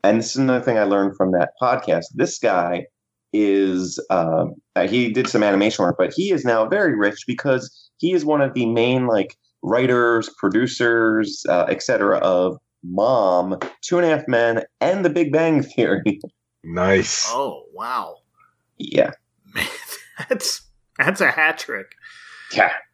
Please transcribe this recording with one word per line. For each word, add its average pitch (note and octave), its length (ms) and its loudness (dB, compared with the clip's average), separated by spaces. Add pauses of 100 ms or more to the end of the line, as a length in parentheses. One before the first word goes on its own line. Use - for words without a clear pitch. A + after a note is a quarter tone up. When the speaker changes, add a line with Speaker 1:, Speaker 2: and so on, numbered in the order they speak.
Speaker 1:
And G#2 160 4
this A2+ 120 -6
is - 60 -6
another B2+ 260 0
thing A#2 140 2
I G#2+ 60 2
learned G2 340 0
from F#2 140 2
that F2 280 0
podcast. B2+ 440 0 (100)
This E3+ 240 -2
guy F2 480 0 (480)
is, G2 640 0 (140)
uh, E2 340 2 (300)
uh, F2+ 120 2
he A#2 240 0
did B2 160 0
some G#2+ 140 0
animation G2+ 420 2
work, F2 140 0
but F#2 160 0
he G3 180 0
is E3+ 140 0
now A2+ 220 2
very F3+ 280 0
rich G2+ 300 -2
because B2+ 720 -4
he F3 160 -2
is F3+ 100 2
one D3 180 2
of C3+ 120 0
the B2 140 0
main, B2 400 2
like, G#2 280 0 (280)
writers, A#2+ 760 2
producers, A2+ 1120 0
uh, F2 200 2
et - 120 -4
cetera G2+ 380 0
of F2+ 400 0 (280)
Mom, F#2+ 720 2 (240)
Two - 160 -2
and F3 80 2
a E3 100 2
Half C#3 120 -6
Men, A#2 340 2 (180)
and F#3 240 0
The E3+ 60 2
Big D3+ 240 0
Bang D#3 300 2
Theory. G2 640 0
<laughs> - 40 -16 (380)
Speaker 2:
Nice. F2+ 640 0
Speaker 3:
Oh, A#2 360 -6 (100)
wow. G#2+ 400 -8 (640)
Speaker 1:
Yeah. - 320 0 (420)
Speaker 3:
Man, - 140 -4 (280)
<laughs> - 340 -16
that's, - 340 -4 (340)
that's F#3+ 240 0
a D3+ 80 4
hat D#3+ 300 0
trick. - 320 -10 (640)
Speaker 1:
Yeah. F#2+ 160 4 (220)